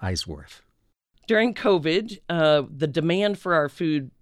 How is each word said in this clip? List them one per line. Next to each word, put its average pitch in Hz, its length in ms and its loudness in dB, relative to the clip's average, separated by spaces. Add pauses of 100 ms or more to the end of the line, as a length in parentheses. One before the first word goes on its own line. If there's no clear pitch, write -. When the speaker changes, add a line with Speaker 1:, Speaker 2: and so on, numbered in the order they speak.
Speaker 1:
Eisworth. 85 580 -8 (680)
Speaker 2:
During 226 260 2
covid, 190 640 0 (100)
uh, 156 400 4
the 151 200 -4
demand 175 500 0
for 180 160 -2
our 147 140 2
food 151 420 -4 (100)